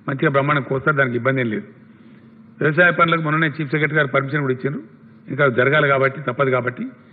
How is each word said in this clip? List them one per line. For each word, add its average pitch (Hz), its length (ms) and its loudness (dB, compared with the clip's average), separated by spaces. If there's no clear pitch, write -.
మంచిగా 147 220 0
బ్రహ్మాండం 139 320 2
కోస్తారు, 139 340 -2
దానికి 131 200 0
ఇబ్బంది 131 240 0
ఏం 117 100 -2
లేదు. 101 160 -6
వ్యవసాయ 156 300 4
పనులకు 165 320 2
మొన్ననే 156 260 0
చీఫ్ 143 220 -6
సెక్రటరీ 151 260 0
గారు 147 120 2
పర్మిషన్ 135 320 -2
కూడా 135 120 0
ఇచ్చారు. 139 280 -6
ఇంకా 139 180 2
జరగాలి 139 400 2
కాబట్టి, 135 320 0
తప్పదు 131 300 -2
కాబట్టి, 123 340 -2